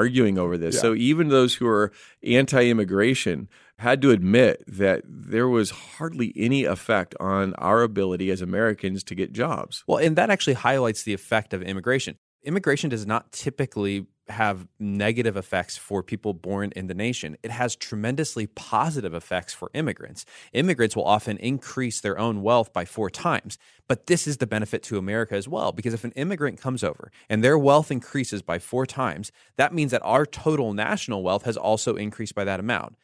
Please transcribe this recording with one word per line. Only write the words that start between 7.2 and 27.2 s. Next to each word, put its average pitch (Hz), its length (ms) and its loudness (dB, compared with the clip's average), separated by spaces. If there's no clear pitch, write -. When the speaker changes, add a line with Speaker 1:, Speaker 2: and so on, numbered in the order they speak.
Speaker 1:
our 104 260 2
ability 95 480 0
as 92 120 -2
Americans 95 640 -2
to - 100 -12
get 92 180 -4
jobs. 117 540 -6
Speaker 2:
Well, - 100 2
and 160 200 4
that 214 120 4
actually 185 240 2
highlights 123 500 0
the 107 100 -2
effect 107 400 -2
of 90 100 -4
immigration. 98 540 -4
Immigration 156 460 0
does 110 180 -4
not 110 240 -4
typically 101 760 -4
have 101 380 -2
negative 107 560 0
effects 92 420 -4
for 101 240 -6
people 101 320 -6
born 98 420 -6
in 95 120 -8
the 90 60 -6
nation. 95 500 -6
It 113 80 -10
has 123 240 -4
tremendously 117 720 -6
positive 113 640 -4
effects 87 400 -6
for - 200 -14
immigrants. - 520 -6
Immigrants 127 420 2
will 107 80 -2
often 104 340 0
increase 127 640 -4
their 101 180 -4
own 107 240 -2
wealth 113 300 4
by 87 140 -4
four 104 240 -4
times. - 480 -4
But - 160 -2
this 175 220 0
is 143 100 -4
the 123 100 -2
benefit 107 360 -4
to 107 140 -4
America 104 380 -2
as 101 140 -4
well, - 240 -2
because 113 200 -4
if 113 120 -6
an 120 100 -10
immigrant 143 460 -4
comes 127 200 -4
over 80 300 -6